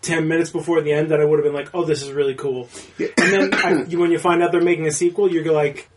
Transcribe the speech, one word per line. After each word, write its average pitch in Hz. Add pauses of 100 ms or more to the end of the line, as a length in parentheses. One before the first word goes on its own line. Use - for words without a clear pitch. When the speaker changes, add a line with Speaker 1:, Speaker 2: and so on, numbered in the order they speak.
Speaker 1:
ten 160
minutes 165
before 165
the 147
end, 156
then 151
I 147
would 151
have 143
been 143
like, 143
"Oh, 175
this 151
is 139
really 139
cool." 127 (280)
Speaker 2:
Yeah. - (100)
Speaker 1:
And 370
then 381
I, -
Speaker 2:
<coughs> -
Speaker 1:
you, 170
when 170
you 165
find 175
out 175
they're 175
making 165
a 151
sequel, 175
you're 160
like 147